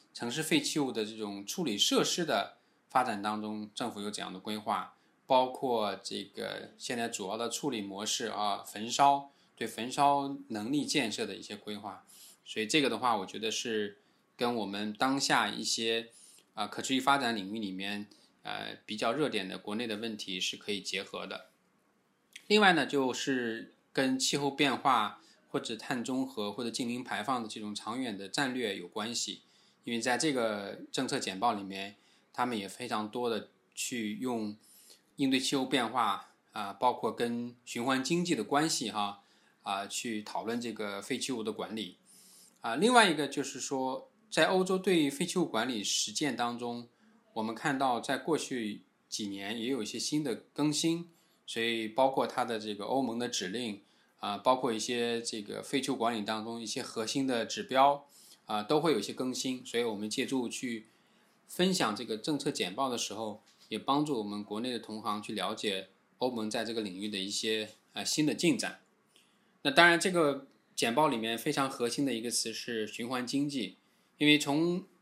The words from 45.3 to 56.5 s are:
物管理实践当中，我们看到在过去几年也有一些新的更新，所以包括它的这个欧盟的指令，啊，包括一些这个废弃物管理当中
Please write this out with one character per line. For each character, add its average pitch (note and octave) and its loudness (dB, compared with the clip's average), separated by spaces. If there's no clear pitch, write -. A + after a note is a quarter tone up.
物 E3 4
管 A#2 0
理 A2 -2
实 - 0
践 C3 0
当 A#2+ -2
中， A#2+ -6
我 A2 -2
们 A2+ -2
看 C#3 0
到 B2+ 2
在 C3 0
过 D3+ 0
去 A2+ -4
几 G#2+ -4
年 G2+ -6
也 A2+ -2
有 C3 0
一 G#2+ -6
些 A#2 -6
新 D3+ 0
的 A#2+ 0
更 D3 2
新， E3 0
所 - -4
以 A2+ 0
包 C3 4
括 B2+ 2
它 B2 -2
的 A2+ -2
这 G#2+ -6
个 G2+ -8
欧 B2+ 2
盟 A#2 -2
的 B2 -2
指 G#2 -4
令， G#2+ -6
啊， G#2 -4
包 B2+ 4
括 C3 0
一 A2 -2
些 A#2+ -2
这 A#2 -6
个 G#2 -8
废 C#3 0
弃 C3+ -2
物 B2+ 0
管 A#2 0
理 G#2+ -2
当 G#2+ -4
中 A#2 -8